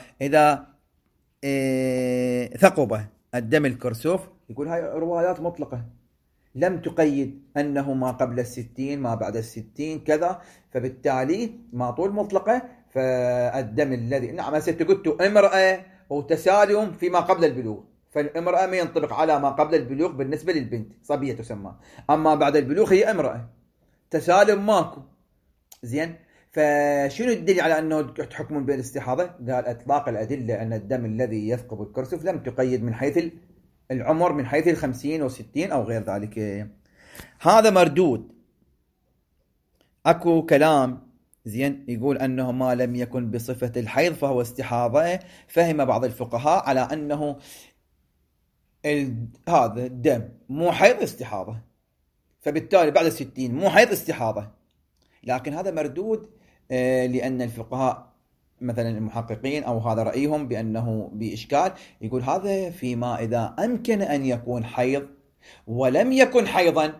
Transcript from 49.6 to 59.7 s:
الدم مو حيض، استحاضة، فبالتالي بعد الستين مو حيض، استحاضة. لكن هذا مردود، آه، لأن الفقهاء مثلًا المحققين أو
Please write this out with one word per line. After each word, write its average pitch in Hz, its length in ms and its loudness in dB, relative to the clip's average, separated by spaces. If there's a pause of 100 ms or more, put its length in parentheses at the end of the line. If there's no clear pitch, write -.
الدم 123 440 0 (200)
مو 165 220 0
حيض، 240 300 6
استحاضة، 107 560 -8 (840)
فبالتالي 160 500 2
بعد 165 140 4
الستين 131 500 -4
مو 180 140 2
حيض، 208 220 6
استحاضة. 113 720 -6 (600)
لكن 127 300 -4
هذا 185 180 -6
مردود، 170 580 -4 (420)
آه، 127 340 2
لأن 127 360 -2
الفقهاء 120 720 -4 (500)
مثلًا 117 280 -4
المحققين 113 760 -6
أو 117 160 -2